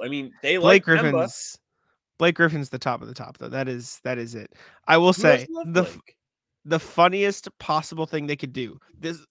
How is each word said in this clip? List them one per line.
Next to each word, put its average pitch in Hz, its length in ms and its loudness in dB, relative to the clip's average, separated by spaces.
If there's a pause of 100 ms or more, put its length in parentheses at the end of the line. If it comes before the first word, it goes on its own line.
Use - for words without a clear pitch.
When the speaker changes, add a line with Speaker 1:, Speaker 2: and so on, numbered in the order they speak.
Speaker 1:
I 123 60 -8
mean, 139 240 -8 (100)
they 160 140 2
Speaker 2:
Blake 185 320 6
Speaker 1:
like 160 100 4
Kemba. 156 140 2
Speaker 2:
Griffin's, - 460 -4 (600)
Blake 170 160 2
Griffin's 160 360 0
the 131 80 -10
top 123 220 -4
of 117 80 -18
the 123 60 -18
top, - 240 -16
though. 123 100 -14
That 131 200 -6
is, 120 360 -12
that 127 140 -6
is 117 160 -12
it. 107 180 -16 (360)
I 160 80 8
will 175 160 6
Speaker 1:
Who 185 100 -2
does 143 200 6
Speaker 2:
say 139 80 -14
Speaker 1:
love 330 220 -10
Speaker 2:
the 180 100 2
f-, - 100 -6
Speaker 1:
Blake? - 240 -20 (500)
Speaker 2:
the 160 140 -2
funniest 196 680 0 (100)
possible 156 480 -6
thing 151 200 -8
they 147 100 -6
could 131 160 -12
do. 127 260 -10 (200)
This 165 200 -12 (120)